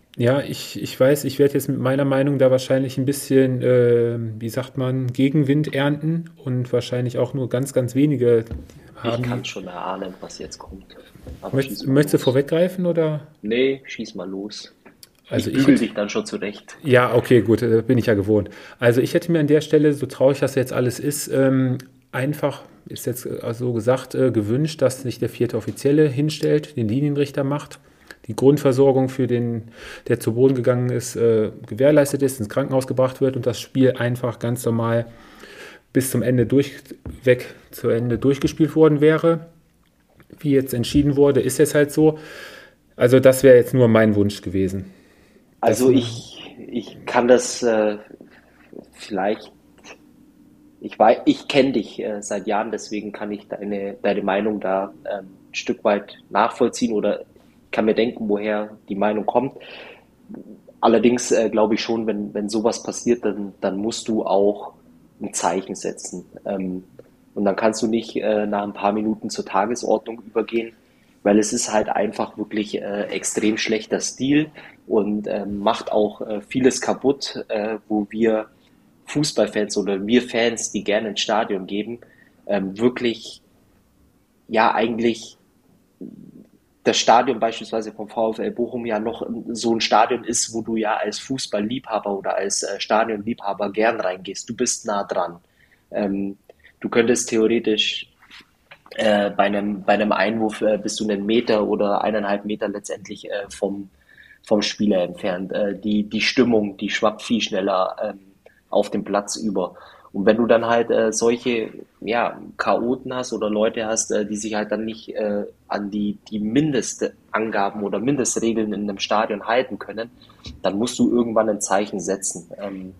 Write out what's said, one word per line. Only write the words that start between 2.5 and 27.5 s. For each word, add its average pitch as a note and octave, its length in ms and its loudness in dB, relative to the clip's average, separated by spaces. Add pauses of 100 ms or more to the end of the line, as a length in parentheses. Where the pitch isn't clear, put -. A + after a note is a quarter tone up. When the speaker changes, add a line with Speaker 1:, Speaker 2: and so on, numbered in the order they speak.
Speaker 1:
wahrscheinlich C3 480 0
ein C3 80 0
bisschen, C3 560 2
äh, A#2+ 560 4 (220)
wie A2+ 80 -6
sagt - 280 -8
man, C3 300 -2
Gegenwind C#3 640 2
ernten D3+ 580 -2 (140)
und B2+ 280 -4
wahrscheinlich B2 440 -2
auch B2 160 0
nur C3 160 -4
ganz, C3 240 -2
ganz B2 220 -2
wenige A#2+ 500 4 (520)
haben. A#2 260 -4
Speaker 2:
Ich B2 60 -2
kann - 160 -4
schon F#2+ 220 -10
erahnen, F#2 540 -8
was - 180 -16
jetzt - 200 -14
kommt. - 380 -20 (440)
Aber F#2+ 140 -10
Speaker 1:
Möcht-, C3+ 160 0
Speaker 2:
schieß - 160 -10
mal C3+ 80 0
Speaker 1:
möchtest D3 200 4
du - 20 6
Speaker 2:
los. - 80 2
Speaker 1:
vorweggreifen, E3 640 0
oder? D#3 420 -2 (120)
Speaker 2:
Nee, C3 440 0
schieß - 320 -12
mal F#2 120 -10
los. F#2+ 460 -12 (540)
Speaker 1:
Also A2 200 -2
Speaker 2:
Ich - 80 -2
Speaker 1:
ich C3+ 60 4
Speaker 2:
bügel C#3 120 8
Speaker 1:
hätte A#2+ 120 2
Speaker 2:
dich - 80 -8
dann G#2 160 -4
schon G#2+ 160 -4
zurecht. - 560 -8
Speaker 1:
Ja, B2 320 4
okay, B2 260 6
gut, G#2+ 220 2
äh, A2+ 240 4
bin C3 100 4
ich A2 100 2
ja A#2 80 4
gewohnt. G2+ 360 2 (280)
Also A#2+ 220 4
ich - 140 0
hätte E3+ 160 0
mir E3 80 4
an D3+ 80 2
der D3 140 6
Stelle, D3+ 320 4
so C3 140 -4
traurig C#3 340 2
das C3 160 0
jetzt B2+ 160 0
alles B2+ 260 0
ist, D3 300 -4
ähm, C3 500 2 (320)
einfach, C#3 520 -4 (260)
ist - 180 -10
jetzt, A#2+ 200 -6
äh, - 280 -6
so B2 180 -4
gesagt, A#2+ 440 0
äh, C3 160 4
gewünscht, A#2 500 0
dass B2+ 200 0
sich A#2 180 -6
der A#2+ 80 -2
vierte - 280 -2
Offizielle C#3+ 520 2
hinstellt, D3+ 680 -2
den A2+ 120 0
Linienrichter C#3+ 560 0
macht, C#3+ 340 -6 (480)